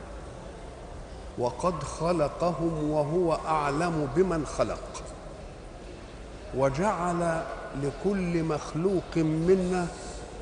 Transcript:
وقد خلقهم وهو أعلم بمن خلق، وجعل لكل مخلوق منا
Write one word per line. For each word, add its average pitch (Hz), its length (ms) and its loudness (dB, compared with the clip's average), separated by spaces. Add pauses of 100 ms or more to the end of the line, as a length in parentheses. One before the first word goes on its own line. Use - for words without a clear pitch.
(1400)
وقد 143 460 0
خلقهم 160 1080 2
وهو 156 460 4 (100)
أعلم 156 680 2
بمن 170 300 4
خلق، - 580 -2 (1500)
وجعل 170 840 2 (400)
لكل 175 600 0
مخلوق 165 760 0
منا 175 720 4 (540)